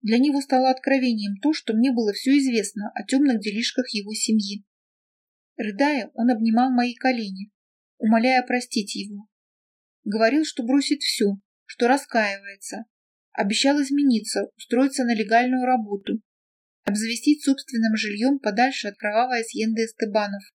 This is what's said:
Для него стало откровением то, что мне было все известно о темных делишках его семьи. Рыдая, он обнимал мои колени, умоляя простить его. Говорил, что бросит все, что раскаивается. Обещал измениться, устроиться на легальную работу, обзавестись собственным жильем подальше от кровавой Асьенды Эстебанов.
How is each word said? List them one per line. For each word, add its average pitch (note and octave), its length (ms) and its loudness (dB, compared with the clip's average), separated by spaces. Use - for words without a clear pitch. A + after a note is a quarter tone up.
Для A3+ 180 0
него C#4 220 2
стало C4 300 2
откровением B3 720 0
то, D4 100 2
что A3+ 220 -4
мне A#3+ 160 4
было A3+ 220 0
все C4 260 2
известно A3 560 -2
о G#3 100 -10
темных C4+ 360 2
делишках A3+ 520 -4
его G#3 220 -6
семьи. G#3 500 -2
Рыдая, A3 580 -2
он A#3 160 2
обнимал A3+ 400 2
мои B3 240 0
колени, G#3+ 560 -4
умоляя A#3 440 2
простить A#3+ 520 -4
его. G3+ 320 -12
Говорил, A3+ 400 2
что - 180 -8
бросит C#4 380 2
все, G3+ 400 0
что - 240 -2
раскаивается. G#3 960 -2
Обещал C4+ 500 2
измениться, C4+ 760 0
устроиться C4 480 0
на A#3+ 100 0
легальную A#3+ 500 2
работу, G#3+ 580 -2
обзавестись A3+ 580 0
собственным A3+ 540 0
жильем G#3+ 420 0
подальше A3+ 500 -2
от G3+ 80 -12
кровавой A#3 440 -2
Асьенды A3+ 440 -2
Эстебанов. G3+ 580 -4